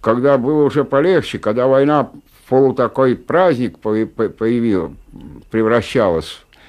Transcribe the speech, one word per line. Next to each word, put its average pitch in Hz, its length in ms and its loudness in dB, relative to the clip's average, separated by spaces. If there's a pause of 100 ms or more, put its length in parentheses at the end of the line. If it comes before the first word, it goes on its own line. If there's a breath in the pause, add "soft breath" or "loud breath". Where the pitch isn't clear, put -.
когда 127 380 2
было 147 240 0
уже 139 220 0
полегче, 143 560 0
когда 117 260 -2
война 139 380 2
в - 440 -20
полу 131 240 4
такой 127 440 0
праздник 151 640 -2
по-, 110 260 -2
по-, 110 220 -4
появил-, 110 680 -2 (560)
превращалась 110 880 0 (300 soft breath)